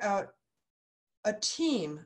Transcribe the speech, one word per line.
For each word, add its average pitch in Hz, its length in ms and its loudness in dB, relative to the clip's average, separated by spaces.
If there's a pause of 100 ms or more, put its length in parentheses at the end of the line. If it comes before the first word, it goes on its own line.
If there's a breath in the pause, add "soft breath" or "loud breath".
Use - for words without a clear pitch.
out 202 320 0 (920)
a 208 80 2
team 208 720 0